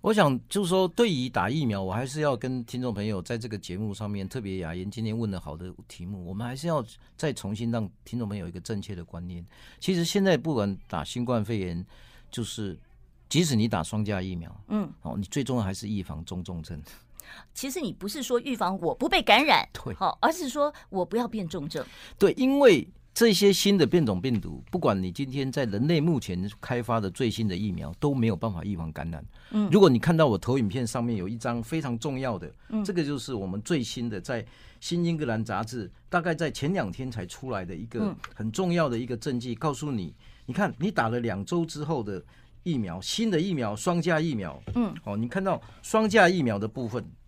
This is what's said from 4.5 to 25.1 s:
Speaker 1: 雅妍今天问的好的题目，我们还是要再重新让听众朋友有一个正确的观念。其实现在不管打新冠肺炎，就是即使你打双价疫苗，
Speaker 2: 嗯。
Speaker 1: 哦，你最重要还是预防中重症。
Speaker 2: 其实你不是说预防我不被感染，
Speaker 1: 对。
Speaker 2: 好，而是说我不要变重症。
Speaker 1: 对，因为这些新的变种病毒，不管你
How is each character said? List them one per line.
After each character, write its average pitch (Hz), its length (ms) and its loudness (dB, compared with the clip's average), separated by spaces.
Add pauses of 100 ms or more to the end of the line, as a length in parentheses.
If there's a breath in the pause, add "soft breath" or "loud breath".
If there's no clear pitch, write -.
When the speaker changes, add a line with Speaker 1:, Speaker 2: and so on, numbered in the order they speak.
Speaker 1:
雅 82 140 -6
妍 92 160 -6
今 107 160 -6
天 110 120 -2
问 117 120 -2
的 95 100 -4
好 73 180 -10
的 87 180 -12 (140)
题 - 180 -12
目， 95 180 -10
我 90 80 -10
们 107 140 -6
还 123 80 -8
是 143 140 -6
要 151 160 0 (320 soft breath)
再 151 160 -2
重 101 220 -4
新 117 180 -2
让 113 160 -2 (160)
听 117 140 -6
众 113 100 -2
朋 104 100 -4
友 90 60 -6
有 87 40 -6
一 87 40 -10
个 90 80 -10
正 101 200 -6
确 98 140 -10
的 87 100 -10
观 85 220 -12
念。 87 180 -10 (360 loud breath)
其 190 140 0
实 170 100 2
现 196 200 2
在 185 120 6
不 151 180 0
管 101 320 2
打 78 160 -2
新 123 220 -4
冠 120 200 2
肺 110 140 -2
炎， 90 260 -4 (460 soft breath)
就 123 120 -4
是 101 360 -6 (500)
即 180 160 4
使 143 100 0
你 110 140 4
打 107 140 0
双 107 200 -2
价 101 200 -2
疫 92 120 -4
苗， - 340 -10
Speaker 2:
嗯。 202 220 -2 (120)
Speaker 1:
哦， 65 160 -6
你 101 60 -2
最 139 200 -2
重 127 140 -2
要 110 40 0
还 95 120 -2
是 107 120 -10
预 104 160 -2
防 80 220 -8
中 90 180 -8
重 85 200 -8
症。 78 180 -10 (720 loud breath)
Speaker 2:
其 269 180 -8
实 311 80 -6
你 240 140 -4
不 190 160 -8
是 254 140 -8
说 240 180 0
预 247 160 -4
防 190 240 0
我 170 140 0
不 277 120 -2
被 359 140 4
感 240 240 6
染， 233 240 4 (160)
Speaker 1:
对。 - 80 -6
Speaker 2:
好， - 300 -2
而 240 100 4
是 349 160 -4
说 294 240 0 (160 loud breath)
我 185 160 -2
不 180 120 -4
要 240 120 0
变 214 180 -6
重 156 220 -8
症。 151 160 -6 (340 loud breath)
Speaker 1:
对， 190 200 8
因 269 200 4
为 214 300 8 (240)
这 226 220 6
些 196 180 8
新 202 240 4
的 156 100 8
变 160 200 6
种 98 120 2
病 117 220 0
毒， 82 300 -10
不 190 80 -2
管 113 240 4
你 92 100 -2